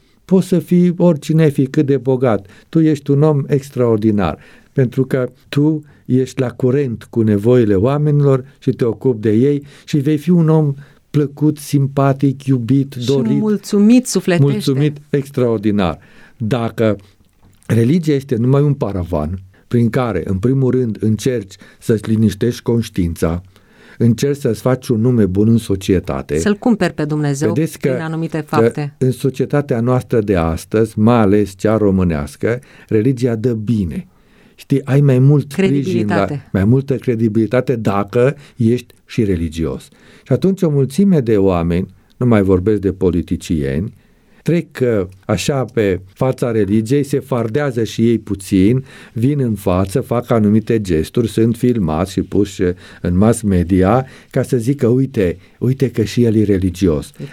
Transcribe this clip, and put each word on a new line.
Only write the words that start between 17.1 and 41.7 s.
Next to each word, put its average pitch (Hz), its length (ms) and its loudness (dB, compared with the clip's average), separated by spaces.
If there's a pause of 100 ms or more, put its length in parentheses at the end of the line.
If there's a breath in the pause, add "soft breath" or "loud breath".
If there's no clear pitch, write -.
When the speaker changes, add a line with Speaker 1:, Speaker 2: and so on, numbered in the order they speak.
Speaker 1:
religia 143 460 2
este 135 220 -2
numai 131 260 2
un 147 120 2
paravan 87 680 -4 (280 soft breath)
prin 117 220 2
care, 113 360 -2
în 95 120 -4
primul 127 340 0
rând, 120 280 -2
încerci 110 560 -4 (240 loud breath)
să-ți 110 300 -2
liniștești 113 520 0
conștiința, 87 800 -2 (560 soft breath)
încerci 127 420 0
să-ți 117 220 -4
faci 131 260 -2
un 113 140 0
nume 120 240 2
bun 98 220 2
în 113 100 4
societate. 90 840 -2
Speaker 2:
Să-L 208 160 0
cumperi 196 380 0
pe 151 120 -4
Dumnezeu 147 480 -2
Speaker 1:
Vedeți 160 260 -4
că, 139 100 -2
Speaker 2:
prin 127 120 -2
anumite 160 360 -6
Speaker 1:
că 151 80 -6
Speaker 2:
fapte. 143 520 -2
Speaker 1:
în 127 140 0
societatea 135 680 -2
noastră 123 420 0
de 101 140 0
astăzi, 87 640 -2
mai 117 200 4
ales 104 380 2
cea 107 200 0
românească, 95 840 0 (280 soft breath)
religia 117 480 0
dă 117 180 -2
bine. 107 540 -4 (480 soft breath)
Știi, 139 300 -2
ai 139 160 2
mai 131 180 4
mult 139 320 4
sprijin 143 300 0
Speaker 2:
Credibilitate. 113 520 -2
Speaker 1:
la, 139 260 -4
mai 95 100 2
multă 135 260 2
credibilitate 113 800 0
dacă 113 600 0 (200 loud breath)
ești 120 380 -2 (120)
și - 180 -2
religios. 82 640 -4 (380 soft breath)
Și - 80 0
atunci 190 280 0
o 170 80 0
mulțime 147 500 2
de 110 180 0
oameni, 90 560 0 (240 soft breath)